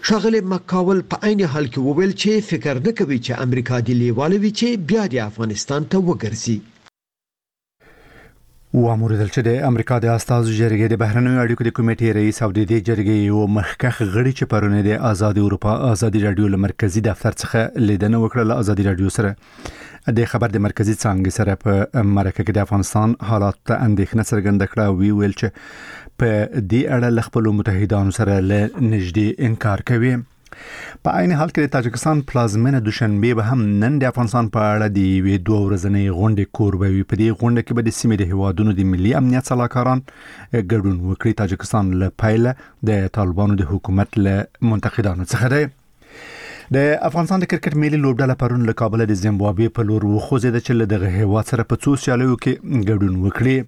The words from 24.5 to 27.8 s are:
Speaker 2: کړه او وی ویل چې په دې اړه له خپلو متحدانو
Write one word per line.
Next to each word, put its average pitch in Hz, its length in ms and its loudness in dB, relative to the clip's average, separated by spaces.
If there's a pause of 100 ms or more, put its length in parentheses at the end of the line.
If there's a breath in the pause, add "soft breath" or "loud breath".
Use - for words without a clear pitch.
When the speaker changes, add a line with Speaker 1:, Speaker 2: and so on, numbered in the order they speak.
Speaker 2:
کړه 110 160 0
او 95 140 2
وی 101 180 4
ویل 101 220 0
چې - 60 -2 (720 loud breath)
په 120 100 2 (420)
دې 117 100 2 (140)
اړه 120 220 2
له - 100 0
خپلو 107 320 0
متحدانو 98 580 0